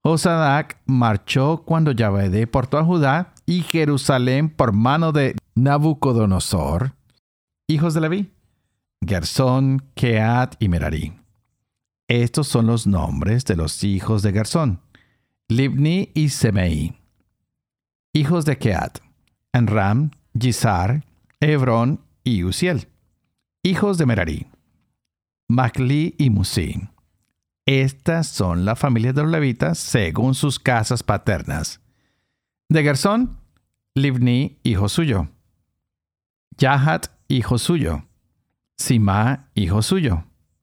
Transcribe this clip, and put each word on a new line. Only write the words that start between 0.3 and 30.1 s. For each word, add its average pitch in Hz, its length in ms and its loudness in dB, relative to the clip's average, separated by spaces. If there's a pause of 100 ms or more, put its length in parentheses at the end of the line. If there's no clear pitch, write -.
marchó 131 760 0
cuando 160 280 2
Yahvé 101 360 0
deportó 120 500 0
a 160 60 2
Judá 165 500 0 (120)
y 175 160 0
Jerusalén 143 880 0
por 127 220 0
mano 143 400 2
de 143 240 0 (180)
Nabucodonosor. 117 1400 0 (760)
Hijos 160 260 0
de 160 60 0
Leví: 180 320 -2 (720)
Gersón, 131 760 0 (120)
Keat 120 680 0
y 107 80 2
Merari. 78 440 -2 (960)
Estos 120 400 -2
son 113 180 0
los 113 200 0
nombres 90 580 -2
de 92 120 -2
los 80 280 -4
hijos 101 380 -2
de 101 100 0
Gersón: 110 480 -2 (680)
Libni 139 680 0
y 156 160 0
Semei. 90 680 0 (1120)
Hijos 151 320 0
de 147 140 0
Keat: 92 400 -2 (540)
Enram, 110 580 2 (240)
Yizar, 113 720 0 (400)
Hebrón 131 560 2 (220)
y 104 220 -2
Uziel. 170 420 -2 (800)
Hijos 190 340 0
de 156 80 2
Merari, 85 400 0 (1000)
Maclí 131 680 0
y 139 140 2
Musí. 95 580 -2 (800)
Estas 135 640 0
son 87 360 -2
las 110 140 -2
familias 127 380 0
de 147 60 0
los 151 100 -2
levitas 139 440 -2
según 113 600 0